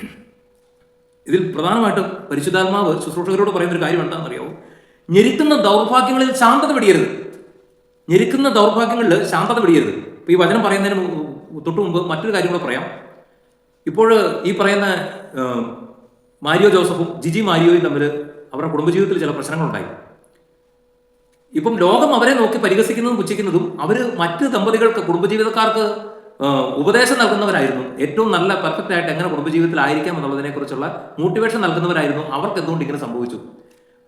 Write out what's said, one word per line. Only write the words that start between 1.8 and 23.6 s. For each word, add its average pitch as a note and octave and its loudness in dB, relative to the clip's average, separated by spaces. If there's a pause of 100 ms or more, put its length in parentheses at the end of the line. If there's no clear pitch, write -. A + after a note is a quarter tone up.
പരിശുദ്ധാത്മാവ് F#3 0
ശുശ്രൂഷകരോട് F#3+ 0
പറയുന്ന F3 -2
ഒരു E3 -2
കാര്യം E3+ 0
എന്താണെന്നറിയാമോ? D#3+ -8 (560)
ഞെരുക്കുന്ന B3+ 4
ദൗർഭാഗ്യങ്ങളിൽ B3+ 2
ശാന്തത C#4 4
വെടിയരുത്. G#3 2 (800)
ഞെരുക്കുന്ന A#3+ 2
ദൗർഭാഗ്യങ്ങളിൽ G#3+ 2
ശാന്തത G#3 0
വെടിയരുത്. D#3 4
ഇപ്പൊ - -6
ഈ - 6
വചനം F3+ 4
പറയുന്നതിന് G3 0
മു-, D3+ -8
തൊട്ട് E3 -2
മുമ്പ് F3 -2
മറ്റൊരു D#3 -4
കാര്യം F3 -2
കൂടെ F3 -4
പറയാം. C3+ -6 (1000)
ഇപ്പോൾ G#3+ 2
ഈ F3+ -2
പറയുന്ന, G3+ 2 (560)
ഏഹ്, B2 -4 (640)
മാരിയോ F3 4
ജോസഫും E3+ 0
ജിജി E3+ -2
മാരിയോയും E3+ 4
തമ്മിൽ D3 -2 (300)
അവരുടെ C#3+ -4
കുടുംബജീവിതത്തിൽ F3 2
ചില D#3 -2
പ്രശ്നങ്ങളുണ്ടായി. C3+ -4 (1700)
ഇപ്പം A3+ 0
ലോകം A#3 4
അവരെ A#3+ 4
നോക്കി A#3 0
പരിഹസിക്കുന്നതും A3 0
പുച്ഛിക്കുന്നതും G3 -2